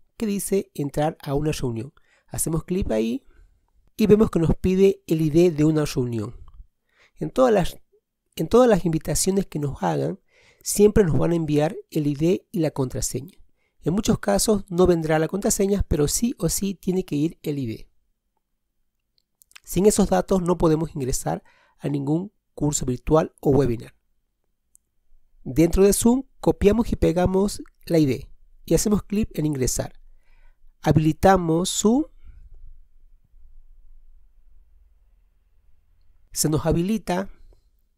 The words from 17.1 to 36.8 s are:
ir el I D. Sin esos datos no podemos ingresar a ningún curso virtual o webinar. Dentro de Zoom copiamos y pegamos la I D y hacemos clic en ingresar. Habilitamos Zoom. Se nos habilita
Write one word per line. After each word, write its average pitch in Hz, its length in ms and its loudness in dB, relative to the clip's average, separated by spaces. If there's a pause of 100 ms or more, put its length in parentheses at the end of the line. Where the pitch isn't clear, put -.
ir 151 280 -4
el 147 160 -6
I 127 80 -6
D. - 220 -12 (1700)
Sin 180 220 -2
esos 208 240 4
datos 185 320 0
no 175 160 -2
podemos 160 380 0
ingresar 135 480 -6 (340)
a 147 120 -8
ningún 147 440 -4 (220)
curso 147 320 -2
virtual 151 520 0
o 151 120 0
webinar. 127 420 0 (1500)
Dentro 165 400 2
de 196 100 4
Zoom 247 300 2 (160)
copiamos 202 520 2
y 214 40 -2
pegamos 185 640 0 (240)
la 165 140 2
I 156 80 4
D - 240 -6 (340)
y 170 80 0
hacemos 202 300 0
clic 208 300 -4
en 156 120 -4
ingresar. - 480 -4 (880)
Habilitamos 160 880 2
Zoom. 240 340 2 (4000)
Se - 160 -2
nos 151 160 -2
habilita 180 640 -4 (680)